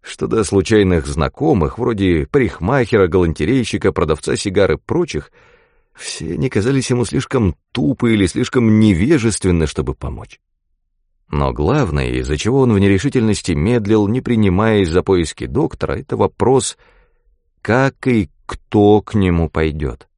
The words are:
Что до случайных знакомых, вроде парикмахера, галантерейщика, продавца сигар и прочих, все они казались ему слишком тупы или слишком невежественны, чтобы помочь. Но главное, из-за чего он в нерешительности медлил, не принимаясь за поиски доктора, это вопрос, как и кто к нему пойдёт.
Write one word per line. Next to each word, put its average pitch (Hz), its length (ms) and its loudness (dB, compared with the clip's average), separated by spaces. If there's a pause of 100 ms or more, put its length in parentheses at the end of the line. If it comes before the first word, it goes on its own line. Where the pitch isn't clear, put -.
Что - 260 -10
до 110 160 0
случайных 92 640 2
знакомых, 78 720 -2
вроде 98 480 0
парикмахера, 110 800 0
галантерейщика, 92 840 0
продавца 78 440 -2
сигар 95 360 0
и 73 40 0
прочих, 117 540 -4 (640)
все - 400 -10
они 135 160 -2
казались 127 400 -2
ему 123 160 0
слишком 123 500 -2 (160)
тупы 127 400 0
или 101 140 4
слишком 113 540 2
невежественны, 104 840 2
чтобы 65 280 -6
помочь. - 460 -14 (880)
Но 71 260 -2
главное, 76 560 0 (100)
из-за 67 160 -4
чего 120 240 0
он 123 140 4
в 101 40 4
нерешительности 101 720 0
медлил, 104 540 2
не 117 140 -2
принимаясь 107 680 2
за 85 120 0
поиски 85 440 -2
доктора, - 480 -4
это - 220 -8
вопрос, 107 600 0 (840)
как 127 440 -2
и 117 240 0 (140)
кто 104 560 2
к - 140 -16
нему 87 340 2
пойдёт. 73 580 -4 (120)